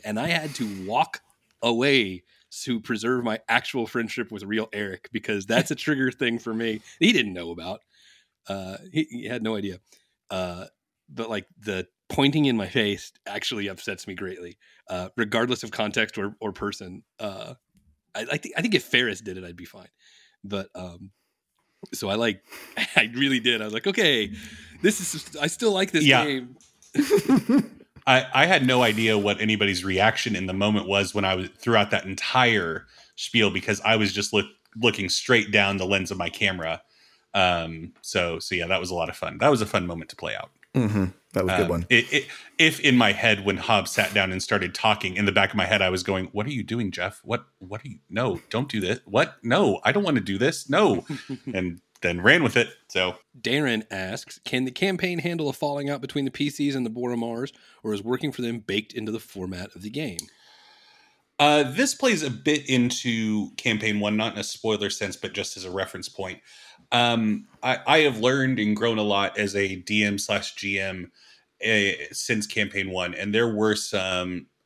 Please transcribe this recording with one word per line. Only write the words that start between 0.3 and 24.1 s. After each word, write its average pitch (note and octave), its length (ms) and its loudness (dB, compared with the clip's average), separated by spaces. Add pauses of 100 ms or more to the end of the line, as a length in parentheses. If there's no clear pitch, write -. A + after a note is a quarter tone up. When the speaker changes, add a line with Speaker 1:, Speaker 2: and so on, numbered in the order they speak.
Speaker 1:
to G2+ 300 -6
walk B2 360 0 (400)
away A#2 600 2 (400)
to A#2+ 160 -2
preserve A#2 460 -2
my A#2 240 -2
actual A#2+ 400 0
friendship A#2 420 -4
with G2+ 140 -10
real G#2+ 280 -4
Eric, G#2 380 -8
because G2+ 360 -4
that's A#2 260 2
a - 20 -2
trigger C3 380 0
thing A#2 260 0
for A2+ 160 -6
me A2 280 -2 (180)
he D#3+ 120 6
didn't G#2+ 200 0
know E2+ 180 -10
about. E2+ 300 -10 (640)
Uh, F#2+ 300 -8 (160)
he, D#3 180 0
he A#2+ 140 -10
had A2+ 180 -6
no A2 140 -2
idea. G2 240 -6 (500)
Uh, F#2 360 -6 (420)
but, A2+ 200 -8
like, G#2 180 -6 (120)
the G2 300 -4 (200)
pointing C#3+ 360 4
in B2+ 120 4
my G2 120 -2
face G2+ 440 0 (140)
actually G2+ 420 -6
upsets F#2+ 380 -10
me G2 80 -10
greatly, F2+ 420 -10 (320)
uh, F#2 280 -6
regardless A#2 480 0
of G#2+ 80 -12
context G#2+ 460 -2
or, G#2 220 -4
or G#2+ 120 -4
person. G2 500 -8 (160)
Uh, G#2 360 -12 (600)
I, A2 180 -8
I D3 40 0
think, - 200 -10
I E3 60 0
think A3 120 2
if C3 100 0
Ferris A#2 360 2
did G2 160 -10
it, F#2 80 -12
I'd F2 120 -14
be F2 80 -16
fine. F2+ 240 -20 (540)
But, G2 320 -6
um, F2+ 360 -14 (840)
so G#2 140 -4
I, G2 80 0
like, A2 260 0 (280)
<laughs> - 260 -6
I A2+ 180 4
really C3+ 260 2
did. A2+ 200 2
I G#2+ 40 -4
was G#2+ 100 -6
like, A#2 120 -6
"Okay, C#3+ 460 2 (500)